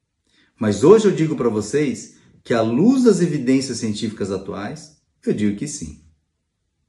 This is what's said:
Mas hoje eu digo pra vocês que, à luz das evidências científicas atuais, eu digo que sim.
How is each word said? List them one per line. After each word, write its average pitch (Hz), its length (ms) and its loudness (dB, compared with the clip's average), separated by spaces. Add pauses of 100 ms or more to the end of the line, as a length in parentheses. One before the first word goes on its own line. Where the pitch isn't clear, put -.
(600)
Mas 107 240 -2
hoje 214 220 8
eu 185 60 4
digo 156 240 -2
pra 120 140 0
vocês 113 680 -4 (260)
que, 131 100 -4
à 117 80 0
luz 185 420 2
das 196 160 4
evidências 135 580 -2
científicas 104 540 -6
atuais, 98 720 -10 (240)
eu 220 80 -2
digo 104 240 -2
que - 100 -10
sim. - 360 -14 (840)